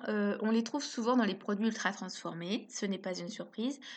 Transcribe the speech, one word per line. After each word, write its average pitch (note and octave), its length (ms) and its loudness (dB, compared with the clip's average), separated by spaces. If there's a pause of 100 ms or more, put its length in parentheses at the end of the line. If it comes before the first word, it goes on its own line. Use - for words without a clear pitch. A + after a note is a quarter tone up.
euh, G#3 340 2
on G#3+ 100 2
les A3+ 120 6
trouve C#4+ 200 -2
souvent A#3+ 320 2
dans A#3+ 80 6
les G3 120 2
produits G#3 320 0
ultra A3 240 2
transformés, F3 800 -4
ce - 140 -4
n'est G3 120 0
pas F#3 200 -4
une F3 120 -6
surprise, - 500 -4 (160)